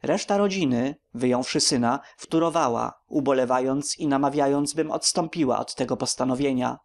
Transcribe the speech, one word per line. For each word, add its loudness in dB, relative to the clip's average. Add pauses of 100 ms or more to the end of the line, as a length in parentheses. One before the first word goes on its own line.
Reszta 0
rodziny, 0 (180)
wyjąwszy 0
syna, 2 (160)
wtórowała, 0 (160)
ubolewając 0
i -2
namawiając, 2
bym -2
odstąpiła 0
od -6
tego -2
postanowienia. -2